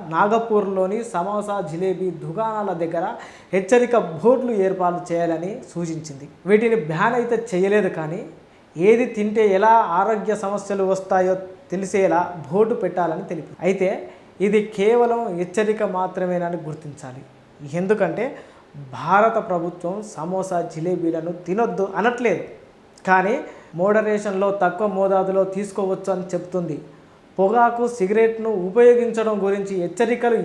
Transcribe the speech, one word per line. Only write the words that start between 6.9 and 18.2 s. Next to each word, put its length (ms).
బ్యాన్ 300
అయితే 180
చేయలేదు, 380
కానీ 200
ఏది 320
తింటే 260
ఎలా 160
ఆరోగ్య 320
సమస్యలు 380
వస్తాయో 400
తెలిసేలా 480
బోర్డు 340
పెట్టాలని 480
తెలిపింది. 360
అయితే 220
ఇది 140
కేవలం 440
హెచ్చరిక 460
మాత్రమేనని 680
గుర్తించాలి. 560
ఎందుకంటే 460